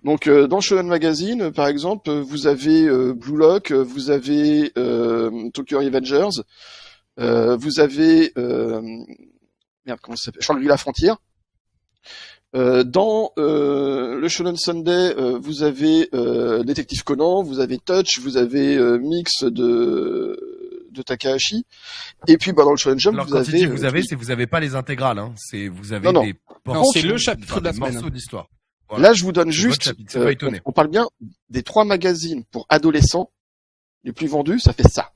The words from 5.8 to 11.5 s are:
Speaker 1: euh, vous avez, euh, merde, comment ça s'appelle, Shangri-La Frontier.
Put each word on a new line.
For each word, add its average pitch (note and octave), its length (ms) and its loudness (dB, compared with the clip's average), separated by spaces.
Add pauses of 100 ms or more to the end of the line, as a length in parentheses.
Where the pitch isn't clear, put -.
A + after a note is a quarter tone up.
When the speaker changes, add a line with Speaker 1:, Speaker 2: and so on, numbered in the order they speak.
Speaker 1:
euh, A#2 360 2
vous C3+ 220 -4
avez, D#3+ 580 4
euh, A#2+ 440 -4 (1040)
merde, B2 160 -10
comment A#2 140 -14
ça - 100 -10
s'appelle, - 160 -12
Shangri-La C#3+ 340 0
Frontier. D#3+ 360 0 (1400)